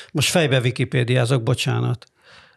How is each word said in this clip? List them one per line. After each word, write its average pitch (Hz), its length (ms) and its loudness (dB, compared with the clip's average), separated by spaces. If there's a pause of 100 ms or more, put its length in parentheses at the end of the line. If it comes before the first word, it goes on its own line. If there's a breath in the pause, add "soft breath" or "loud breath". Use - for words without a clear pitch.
(120)
most 143 180 0
fejbe 139 300 2
wikipédiázok, 123 840 0
bocsánat. 120 640 -2 (520 soft breath)